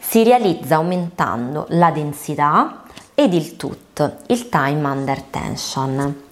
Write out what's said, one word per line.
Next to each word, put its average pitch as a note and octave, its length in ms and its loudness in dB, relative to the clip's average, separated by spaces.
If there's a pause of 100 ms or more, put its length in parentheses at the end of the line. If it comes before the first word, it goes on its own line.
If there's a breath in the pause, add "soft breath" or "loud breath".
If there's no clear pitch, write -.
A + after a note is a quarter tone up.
si - 220 2
realizza G#3 540 2
aumentando D#3 920 -2
la E3+ 200 6
densità D3+ 920 0 (320 loud breath)
ed B3+ 200 4
il D#3+ 220 -2
tut, - 600 -4 (100)
il A#3+ 220 -2
time D3 400 0
under C3+ 340 -4
tension. C#3 1080 -4